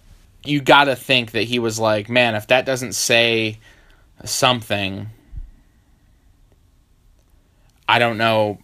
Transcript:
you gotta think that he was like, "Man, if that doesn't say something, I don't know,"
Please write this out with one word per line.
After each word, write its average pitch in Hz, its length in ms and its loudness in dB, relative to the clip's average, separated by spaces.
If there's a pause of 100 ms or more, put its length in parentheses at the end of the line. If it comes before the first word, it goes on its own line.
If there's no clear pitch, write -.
(460)
you 143 160 -2
gotta 143 340 4
think 123 360 -2
that 107 120 -2
he 120 160 -2
was 113 200 -2
like, 107 280 0
"Man, 120 280 2
if 107 120 -6
that 127 180 2
doesn't 127 280 -4
say 113 640 0 (680)
something, 104 840 -2 (2750)
I 117 120 4
don't 117 180 0
know," 110 460 0